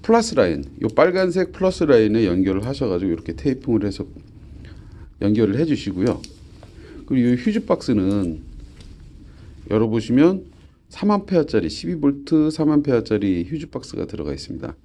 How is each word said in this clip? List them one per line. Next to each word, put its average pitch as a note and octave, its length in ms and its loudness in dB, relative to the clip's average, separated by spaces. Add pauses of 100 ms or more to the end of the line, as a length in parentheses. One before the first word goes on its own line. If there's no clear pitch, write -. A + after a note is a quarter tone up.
플러스 A3+ 320 2
라인, E2+ 300 2 (160)
요 A2 140 -2
빨간색 F3+ 580 2
플러스 F#3 320 0
라인에 A2+ 400 6
연결을 F#2+ 400 2
하셔가지고 G2 460 -2
이렇게 E2 240 -4
테이핑을 A#2+ 500 -2
해서 G2+ 220 -6 (1120)
연결을 G#2+ 380 2
해주시고요. A2+ 640 -2 (840)
그리고 B2 260 2
요 - 20 4
휴즈 G#3 320 -2
박스는 F#2+ 760 0 (1300)
열어보시면 A#2 760 2 (440)
삼 - 220 -2
암페어짜리, F#3+ 580 0
십이 E3+ 280 -6
볼트 D3 540 2
삼 D#3 200 0
암페어짜리 A2 760 0
휴즈 - 220 -8
박스가 - 360 -8
들어가 D2 260 -8
있습니다. C#2+ 420 -10 (100)